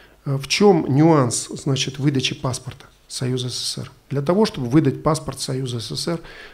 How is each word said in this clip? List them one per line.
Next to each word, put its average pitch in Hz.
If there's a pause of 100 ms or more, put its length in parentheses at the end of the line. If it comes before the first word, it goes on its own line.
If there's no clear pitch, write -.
(260)
Э, 139
в 135
чем 190
нюанс, 143
значит, -
выдачи 135
паспорта - (240)
Союза 127
С 123
С -
С -
Р? 123 (200)
Для 139
того, 180
чтобы 127
выдать 139
паспорт 147
Союза 131
С 104
С 147
С -
Р, 165 (340)